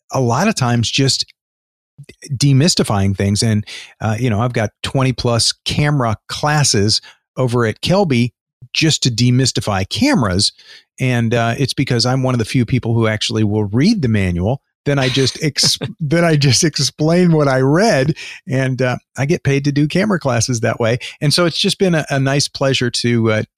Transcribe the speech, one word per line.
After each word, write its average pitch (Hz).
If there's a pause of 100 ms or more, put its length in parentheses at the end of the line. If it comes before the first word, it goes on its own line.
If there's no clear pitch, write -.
(120)
a 135
lot 127
of 220
times 117
just - (1040)
demystifying 131
things. 101
And, 107 (360)
uh, 110
you 127
know, 107
I've 123
got 110 (100)
twenty 131
plus 117 (140)
camera 143 (120)
classes 127 (380)
over 123
at 107
Kelby 151 (420)
just -
to 135
demystify 123
cameras. 113 (480)
And, 120
uh, 117
it's 135
because 123
I'm 131
one 131
of 120
the 110
few 123
people 117
who 117
actually 110
will 104
read 151
the 131
manual. 98 (220)
Then 143
I 131
just 127
ex-, - (120)
<laughs> -
then 165
I 165
just 139
explain 165
what 151
I 131
read, 151 (300)
and, 131
uh, 123 (180)
I 139
get 170
paid 139
to 147
do 147
camera 185
classes 120
that 113
way. 117 (240)
And 151
so 175
it's 165
just 190
been 185
a, 156
a 139
nice 135
pleasure 131
to, 117
uh, 107 (140)